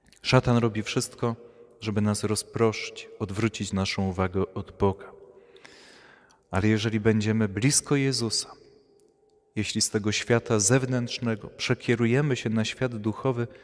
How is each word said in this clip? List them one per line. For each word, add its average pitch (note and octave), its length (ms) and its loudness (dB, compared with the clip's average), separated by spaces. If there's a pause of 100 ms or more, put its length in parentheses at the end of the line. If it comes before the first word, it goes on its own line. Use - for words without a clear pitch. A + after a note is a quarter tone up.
(220)
Szatan B2 340 4
robi A2 260 0
wszystko, A#2+ 540 -4 (440)
żeby G#2+ 200 -2
nas G#2 240 0
rozproszyć, - 840 -2 (100)
odwrócić G#2 540 -2
naszą F#2+ 360 0
uwagę F#2 460 -2
od - 240 -12
Boga. - 340 0 (1400)
Ale F#2+ 180 2
jeżeli A2 320 2
będziemy G#2+ 480 2
blisko B2 480 0
Jezusa, B2+ 560 -2 (1040)
jeśli G#2+ 240 -2
z - 100 0
tego G#2+ 220 0
świata A#2 460 2
zewnętrznego A#2+ 880 0
przekierujemy B2 880 0
się A#2 140 -4
na A2 140 0
świat A#2+ 320 -4
duchowy, A#2 500 -2 (180)